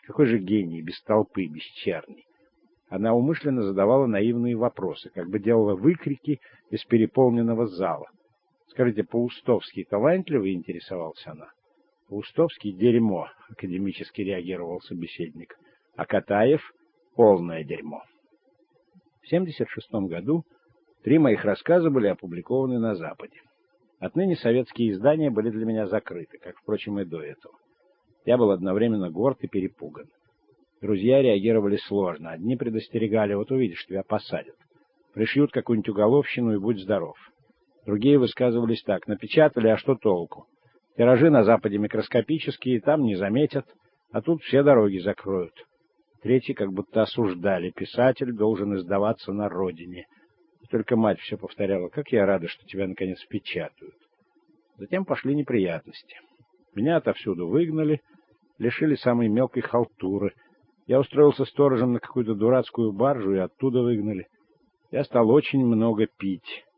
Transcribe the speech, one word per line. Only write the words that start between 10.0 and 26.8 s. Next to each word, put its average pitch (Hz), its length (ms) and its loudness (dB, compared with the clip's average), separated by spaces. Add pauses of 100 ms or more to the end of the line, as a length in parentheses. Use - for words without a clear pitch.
интересовалась 85 720 -10
она. 78 240 -20 (580)
"Паустовский — 104 680 -4
дерьмо", — 107 540 2 (220)
академически 95 720 -8
реагировал 90 580 -6
собеседник. - 760 -12 (400)
"А - 80 -8
Катаев — 107 560 0 (540)
полное 87 500 4
дерьмо". 69 380 -12 (1160)
В - 60 -20
семьдесят 160 400 -2
шестом 104 400 -6
году 101 360 -2 (600)
три 143 140 4
моих 127 260 4
рассказа 160 460 2
были 127 180 2
опубликованы 107 720 -4
на 113 160 -2
Западе. - 460 -14 (580)
Отныне 165 380 -2
советские 117 540 0
издания 143 380 2
были 110 200 -2
для 110 160 -6
меня 110 220 -2
закрыты, 90 500 -6
как, 90 200 -20
впрочем, 104 420 -6